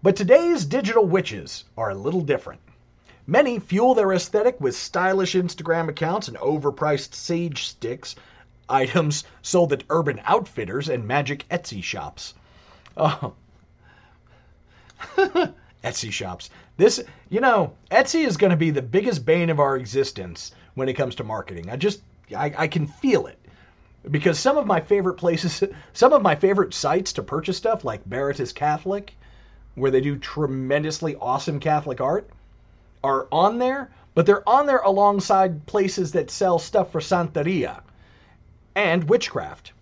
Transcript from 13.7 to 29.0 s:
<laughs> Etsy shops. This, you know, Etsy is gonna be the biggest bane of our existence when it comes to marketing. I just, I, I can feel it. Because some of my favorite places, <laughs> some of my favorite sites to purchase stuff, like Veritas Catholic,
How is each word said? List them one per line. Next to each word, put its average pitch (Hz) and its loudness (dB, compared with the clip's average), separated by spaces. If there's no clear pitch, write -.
<laughs> 359 0
Etsy 117 -6
shops. 92 -10
This, 226 4
you 208 -2
know, 226 2
Etsy 269 2
is 202 -2
gonna 185 4
be 160 2
the 139 -2
biggest 151 -2
bane 165 2
of 147 0
our 135 2
existence 107 -6
when 131 -4
it 127 -4
comes 123 -4
to - -8
marketing. 98 -8
I 123 -8
just, 196 -2
I, 147 -2
I 160 -2
can 151 -2
feel 220 2
it. - -18
Because 151 2
some 277 2
of 247 0
my 185 2
favorite 185 0
places, 170 -2
<laughs> - -20
some 254 6
of 277 6
my 175 4
favorite 196 2
sites 170 -2
to - -6
purchase 160 -6
stuff, 220 -2
like 107 -6
Veritas 139 -4
Catholic, 185 -4